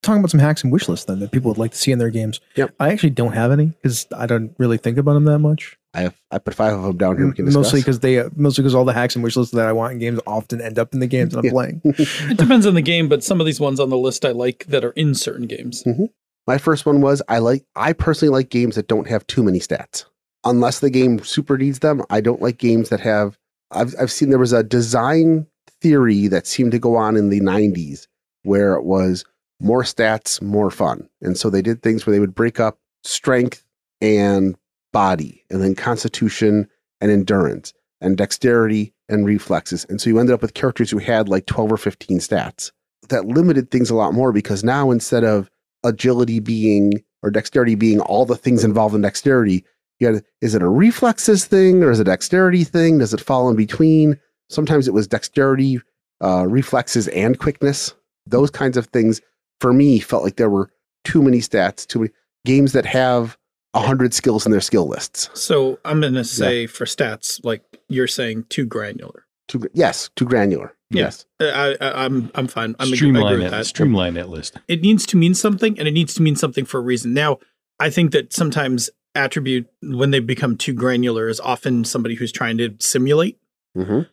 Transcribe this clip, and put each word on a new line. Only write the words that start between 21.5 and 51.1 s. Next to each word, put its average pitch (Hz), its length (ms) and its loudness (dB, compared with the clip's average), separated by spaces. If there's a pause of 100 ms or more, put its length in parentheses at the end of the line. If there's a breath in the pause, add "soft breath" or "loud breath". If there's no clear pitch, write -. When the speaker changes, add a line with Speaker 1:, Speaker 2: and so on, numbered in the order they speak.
Speaker 2:
needs 135 220 -2
them, 147 300 0
I 107 120 0
don't 117 200 0
like 120 180 -2
games 117 300 2
that 104 120 -2
have, 104 360 -2 (340)
I've, 120 280 -2
I've 131 120 -2
seen 143 180 0
there 135 100 4
was 123 140 2
a 113 100 4
design 127 840 0 (340)
theory 117 460 4
that 90 200 0
seemed 120 240 0
to 120 80 0
go 117 160 2
on 110 220 0
in 104 120 2
the 101 120 0
nineties 92 680 -2 (360)
where 98 320 2
it 65 100 -4
was 92 400 0 (340)
more 117 240 2
stats, 110 580 -2
more 101 280 0
fun. - 400 -4 (120)
And 90 140 -4
so 107 140 -4
they 95 140 0
did 113 180 -4
things 110 240 -2
where 110 80 0
they 101 60 4
would 95 160 0
break 117 240 -2
up 110 180 -2 (260)
strength 123 600 -2 (360)
and 101 560 2 (380)
body, 92 560 -2
and 95 120 -4
then 98 140 0
constitution 107 920 0 (340)
and 104 100 2
endurance, 95 640 0 (260)
and 95 180 0
dexterity 110 760 0 (160)
and 104 160 0
reflexes. 92 640 -2
And 98 100 -8
so 117 100 -2
you 113 100 4
ended 123 140 4
up 117 80 0
with 110 120 -6
characters 123 380 -2
who 107 80 -2
had, 110 280 0
like, 95 180 0
twelve 110 260 -2
or 110 60 0
fifteen 95 420 -4
stats. - 520 -6 (380)
That 107 160 -2
limited 135 460 2
things 123 180 0
a 117 60 0
lot 98 180 2
more, 123 180 2
because 104 320 -2
now 135 280 2
instead 117 320 0
of 107 260 0 (340)
agility 117 560 0
being, 107 640 2 (200)
or 104 80 0
dexterity 113 440 0
being 107 240 2
all 107 260 0
the 120 100 0
things 117 280 0
involved 107 320 2
in 104 60 2
dexterity, 101 600 0 (360)
you 120 80 2
had, 107 160 0 (180)
is 110 140 -2
it 95 60 2
a 87 80 2
reflexes 208 760 2